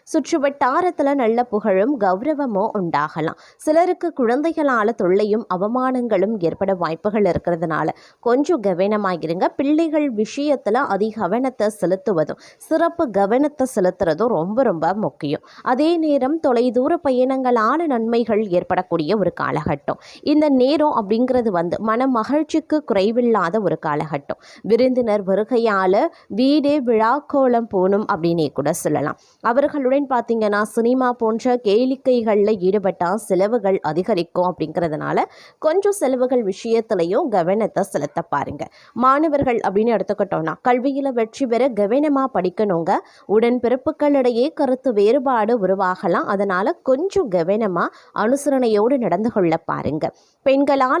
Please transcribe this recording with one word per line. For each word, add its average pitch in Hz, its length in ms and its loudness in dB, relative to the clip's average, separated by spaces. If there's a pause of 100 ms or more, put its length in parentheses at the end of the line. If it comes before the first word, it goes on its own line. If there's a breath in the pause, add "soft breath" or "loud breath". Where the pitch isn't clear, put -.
சுற்று 320 380 -2
வட்டாரத்துல 285 760 0
நல்ல 240 300 0
புகழும் 214 560 0
கௌரவமும் 220 680 -2 (100)
உண்டாகலாம். 151 560 -4 (220 loud breath)
சிலருக்கு 339 600 0
குழந்தைகளால 269 720 0
தொல்லையும் 208 640 0
அவமானங்களும் 226 840 0
ஏற்பட 175 360 -2
வாய்ப்புகள் 175 480 -2
இருக்கிறதுனால 170 640 0 (320 loud breath)
கொஞ்சம் 262 420 0
கவனமாகிருங்க. 185 840 -2 (120)
பிள்ளைகள் 302 580 0
விஷயத்துல 220 580 -2
அதிக 220 480 -2
கவனத்தை 220 480 -2 (120)
செலுத்துவதும் 175 580 0 (180 loud breath)
சிறப்பு 330 540 -2
கவனத்தை 247 640 0
செலுத்துறதும் 180 520 0
ரொம்ப, 208 360 0
ரொம்ப 175 320 0
முக்கியம். 160 460 -4 (220 loud breath)
அதே 302 340 2
நேரம் 294 440 0
தொலைதூர 254 680 2
பயணங்களால 254 800 0
நன்மைகள் 226 640 0
ஏற்படக்கூடிய 175 680 -2
ஒரு 175 220 0
காலகட்டம். 143 580 -4 (240 loud breath)
இந்த 302 260 2
நேரம் 277 580 2
அப்படிங்கிறது 240 420 0
வந்து 175 320 -2
மன 220 260 0
மகிழ்ச்சிக்கு 277 840 0
குறைவில்லாத 214 680 2
ஒரு 160 240 0
காலகட்டம். 151 540 -6 (220 loud breath)
விருந்தினர் 226 640 2
வருகையால 208 840 2 (220 loud breath)
வீடே 285 520 2
விழாக்கோலம் 240 880 2
போணும் 196 440 0
அப்படின்னே 170 400 0
கூட 139 200 -2
சொல்லலாம். 147 460 -4 (220 soft breath)
அவர்களுடன் 277 680 0
பார்த்தீங்கன்னா 226 560 0
சினிமா 247 500 0
போன்ற 240 520 0
கேளிக்கைகள்ல 226 920 2
ஈடுபட்டா 185 560 0
செலவுகள் 196 680 0
அதிகரிக்கும் 175 720 -2
அப்படிங்கிறதுனால 156 680 -4 (360 loud breath)
கொஞ்சம் 392 340 2
செலவுகள் 254 520 0
விஷயத்திலையும் 220 840 -2
கவனத்தை 196 540 0
செலுத்த 165 400 -6
பாருங்க. 143 460 -6 (240 loud breath)
மாணவர்கள் 269 760 0
அப்படின்னு 214 320 0
எடுத்துக்கிட்டோம்னா 165 540 -4 (140)
கல்வியில 269 400 0
வெற்றி 233 380 -2
பெற 233 220 0
கவனமா 269 560 0 (100)
படிக்கணுங்க. 185 580 0 (360 loud breath)
உடன்பிறப்புகளிடையே 247 1200 0
கருத்து 262 400 -2
வேறுபாடு 226 720 2
உருவாகலாம். 190 600 0
அதனால 202 460 0
கொஞ்சம் 330 580 -2
கவனமா 185 560 0 (280 loud breath)
அனுசரணையோடு 247 840 0
நடந்து 214 340 -2
கொள்ள 170 240 2
பாருங்க. 147 560 -6 (320 soft breath)
பெண்களால 269 560 2